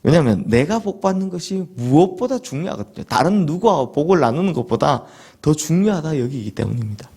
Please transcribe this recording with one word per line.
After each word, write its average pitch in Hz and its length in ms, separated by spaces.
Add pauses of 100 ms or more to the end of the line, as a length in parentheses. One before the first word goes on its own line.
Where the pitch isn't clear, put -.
왜냐하면 123 440
내가 147 320
복 202 220
받는 190 280
것이 180 360 (100)
무엇보다 175 640
중요하거든요. 175 680
다른 190 400
누구와 175 460
복을 160 300
나누는 156 320
것보다 123 500 (380)
더 151 120
중요하다 160 680
여기기 120 320
때문입니다. 107 640